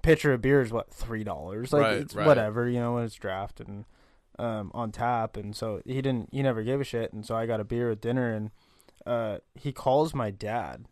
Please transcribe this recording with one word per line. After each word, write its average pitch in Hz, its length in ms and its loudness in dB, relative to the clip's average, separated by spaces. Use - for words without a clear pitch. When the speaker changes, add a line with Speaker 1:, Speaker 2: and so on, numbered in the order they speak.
Speaker 1:
pitcher 151 300 6
of 123 100 2
beer 135 200 6
is, 113 100 -2
what, 113 220 -4
three 110 300 -6
dollars? 101 480 -6
Like, 147 100 6
Speaker 2:
Right, 107 140 4
Speaker 1:
it's - 180 -6
Speaker 2:
right. 101 120 2
Speaker 1:
whatever, 120 420 4
you 123 100 0
know, 120 160 0
when 120 100 -2
it's 110 120 -8
draft 98 440 -6
and, 101 240 -12
um, 110 340 -4
on 113 200 -6
tap. 120 440 -2
And 104 200 -10
so 107 280 -6
he 131 160 -2
didn't, 131 320 0
he 135 120 -2
never 117 180 2
gave 131 180 0
a 139 40 -2
shit. 113 280 -4
And 110 140 -10
so 117 80 -4
I 113 120 0
got 113 120 0
a 107 60 -4
beer 120 260 0
at 107 100 -4
dinner, 123 320 0
and, 107 180 -4
uh, 113 340 -2
he 143 160 -6
calls 147 420 4
my 117 160 0
dad. 104 600 -6